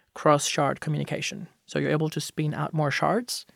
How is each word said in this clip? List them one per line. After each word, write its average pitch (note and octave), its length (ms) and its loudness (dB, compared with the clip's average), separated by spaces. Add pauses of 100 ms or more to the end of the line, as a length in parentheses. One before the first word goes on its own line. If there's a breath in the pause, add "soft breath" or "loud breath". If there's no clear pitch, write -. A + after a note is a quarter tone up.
(140)
cross-shard D3 680 2
communication. D3 680 -4 (180)
So - 140 -4
you're C#3+ 120 2
able D#3 180 2
to D3+ 100 -6
spin D3+ 340 -2
out D3+ 200 -4
more D3+ 180 0
shards, F#3 540 0 (100)